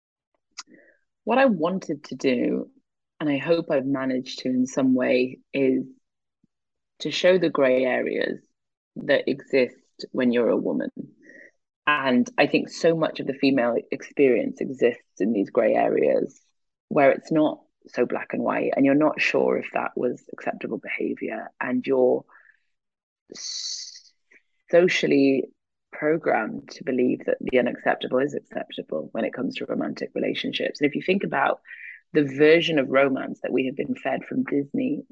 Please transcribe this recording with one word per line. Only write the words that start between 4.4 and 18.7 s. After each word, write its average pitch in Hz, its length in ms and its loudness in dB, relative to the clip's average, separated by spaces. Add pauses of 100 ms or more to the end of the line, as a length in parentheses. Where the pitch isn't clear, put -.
in 127 180 0
some 131 260 2
way, 127 460 0 (140)
is 131 320 0 (1120)
to 151 120 -6
show 185 260 4
the 170 120 2
grey 131 360 2
areas - 600 -2 (520)
that 139 320 0
exist - 840 -2
when 123 220 0
you're 117 160 2
a 98 80 2
woman. - 320 -4 (1000)
And 135 480 2
I 147 120 4
think 151 220 0
so 165 260 2
much 156 240 -2
of 135 80 -6
the 135 80 -4
female 123 400 2 (160)
experience - 680 0
exists 127 600 -2
in 110 140 0
these 98 180 -2
grey 117 240 2
areas 110 640 0 (460)
where 139 240 4
it's - 200 -4
not 156 280 2 (300)
so 123 180 -2
black - 260 -6
and 123 80 -4
white, 110 340 -2